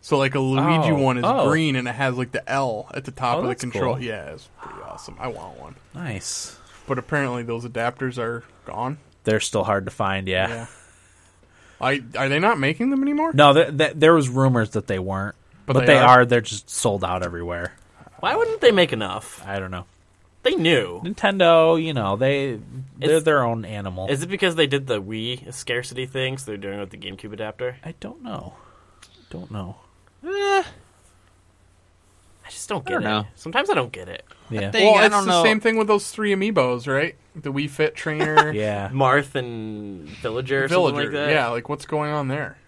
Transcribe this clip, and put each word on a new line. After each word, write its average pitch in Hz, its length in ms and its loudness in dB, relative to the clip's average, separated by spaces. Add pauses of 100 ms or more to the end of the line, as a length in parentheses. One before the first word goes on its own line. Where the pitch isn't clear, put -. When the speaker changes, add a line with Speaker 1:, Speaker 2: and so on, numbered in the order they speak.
Speaker 1:
So, - 160 0
like, 135 180 0
a 139 40 0
Luigi 156 520 2
Speaker 2:
Oh. 151 40 4
Speaker 1:
one 131 220 2
is 123 80 -2
Speaker 2:
Oh. 226 240 2
Speaker 1:
green 156 260 2
and 123 120 -2
it 117 80 -6
has, 131 220 0
like, 127 140 -6
the - 180 -6
L 127 440 -4
at 135 120 -8
the 131 60 -12
top 127 240 -2
Speaker 2:
Oh, - 40 -2
Speaker 1:
of 196 40 -2
the - 60 -2
Speaker 2:
that's - 120 -6
Speaker 1:
control. 120 340 -2
Speaker 2:
cool. 131 80 -8
Speaker 1:
Yeah, 98 280 -10
it's - 180 -18 (120)
pretty - 200 -16
awesome. - 380 -16
I 127 80 -8
want 90 320 -12
one. 76 160 -18 (180)
Speaker 2:
Nice. - 640 -10 (300)
Speaker 1:
But 135 100 -2
apparently 123 460 -2
those 117 220 -6
adapters 123 520 -4
are 117 260 -6 (220)
gone. 131 320 -8 (280)
Speaker 2:
They're 110 160 2
still - 240 -2
hard 101 200 0
to 104 60 -8
find, 98 360 -4
yeah. 92 200 0
Speaker 1:
Yeah. 117 180 -8 (1120)
I, 135 240 -2 (140)
are 135 120 -2
they 143 100 0
not 202 180 2
making 160 320 0
them 269 140 0
anymore? 302 300 -2
Speaker 2:
No, 143 200 8
th-, 143 240 4
th-, 151 180 2
there 156 180 6
was 143 160 4
rumors 123 420 2
that 107 160 -4
they 98 100 -2
weren't. 95 380 -6 (300)
Speaker 1:
But 135 80 -2
Speaker 2:
But 123 80 6
Speaker 1:
they - 40 2 (100)
Speaker 2:
they 131 40 8
Speaker 1:
are? 123 220 10
Speaker 2:
are. 123 40 8
They're 120 160 4
just 110 280 -10
sold 101 340 0
out 90 200 -2
everywhere. 87 500 -8 (480)
Speaker 3:
Why 233 160 0
wouldn't 453 240 0
they 240 100 8
make 180 220 4
enough? 101 520 -8
Speaker 2:
I 98 140 -6
don't 92 120 -8
know. 90 140 -10 (580)
Speaker 3:
They 294 120 2
knew. 120 480 2
Speaker 2:
Nintendo, 170 800 4
you 160 100 -4
know, 101 220 0
they, 131 460 0 (360)
they're 151 200 2
Speaker 3:
Is 156 80 2
Speaker 2:
their 147 180 4
own 113 220 -2
animal. 98 440 -8
Speaker 3:
Is 143 140 0
it 170 60 -8
because 185 260 0
they 160 120 4
did 135 200 -2
the 110 140 -2
Wii 110 520 -8
scarcity 123 520 -6
thing, 131 320 -6
so 131 80 -12
they're 107 120 -10
doing 98 200 -10
it - 20 -10
with 98 120 -10
the - 60 -20
GameCube 95 360 -14
adapter? 113 500 -8
Speaker 2:
I 165 160 -12
don't 254 240 -16
know. - 300 -12 (760)
Don't 170 220 -14
know. 98 240 -10 (520)
Speaker 4:
Eh. 392 360 0 (1800)
Speaker 3:
I - 40 -20
just - 200 -14
don't 202 180 -6
Speaker 4:
I 381 40 -4
don't 359 100 0
Speaker 3:
get 104 60 -2
it. 107 60 0
Speaker 4:
know. 107 220 -2
Speaker 3:
Sometimes 233 340 -4
I 415 40 2
don't 127 180 0
get 90 160 -14
it. 92 160 -14 (260)
Speaker 2:
Yeah. 104 220 -4
Speaker 4:
Thing, 220 140 4
Speaker 1:
Well, 214 160 10
Speaker 4:
I 214 60 8
Speaker 1:
it's 208 80 4
Speaker 4:
don't 196 100 2
Speaker 1:
the 185 60 2
Speaker 4:
know. 175 120 6
Speaker 1:
same 214 160 4
thing 226 180 2
with 214 100 0
those 208 240 2
three 208 220 -2
amiibos, 139 580 0
right? 143 240 0 (200)
The 147 160 -8
Wii 143 180 -2
Fit 156 260 -2
Trainer. 151 560 0
Speaker 2:
<laughs> - 20 -6
Yeah. 104 360 -2
Speaker 3:
Marth 135 460 2
and 107 720 -8
Villager 127 560 -4
or 139 60 0
something 170 260 4
Speaker 1:
Villager, 143 80 -2
Speaker 3:
like 147 80 -4 (160)
that. 147 40 0
Speaker 1:
yeah, 135 180 2
like, 120 200 -6
what's 143 160 -8
going 151 260 -4
on 143 180 -4
there? 135 280 -6 (100)